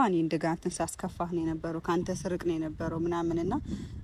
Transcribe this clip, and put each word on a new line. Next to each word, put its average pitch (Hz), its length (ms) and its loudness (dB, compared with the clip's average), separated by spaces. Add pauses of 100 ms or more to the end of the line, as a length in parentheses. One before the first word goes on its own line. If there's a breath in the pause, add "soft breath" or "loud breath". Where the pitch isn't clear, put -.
እኔ 185 140 4
እንደገና 160 340 2
አንተን 175 220 -4
ሳስከፋህ 170 560 -4
ነው 170 120 0
የነበረው፣ 160 400 -2
ከአንተ 180 340 2
ስርቅ 180 260 -2
ነው 170 120 2
የነበረው 165 460 -2
ምናምን 170 400 0
እና 190 160 0 (460 loud breath)